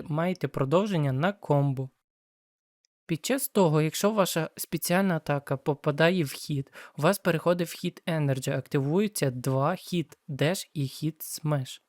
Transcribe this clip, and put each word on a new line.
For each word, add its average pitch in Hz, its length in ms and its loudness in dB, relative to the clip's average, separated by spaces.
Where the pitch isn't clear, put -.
маєте 165 400 -2
продовження 156 640 2
на 156 200 0
комбо. 139 580 0
Під - 180 -4
час 262 240 -2
того, 156 340 4
якщо 160 280 0
ваша 175 460 0
спеціальна 175 600 0
атака 143 400 -2
попадає 160 680 2
в 135 80 -6
хід, - 400 -6
у 143 60 -8
вас 185 160 4
переходить 170 500 0
в - 40 -12
хід - 340 -8
Energy, 143 520 0
активується 151 720 0
два 135 440 0
хід - 440 -6
деш 147 460 -2
і 139 140 -2
хід - 340 -6
смеш. - 680 -4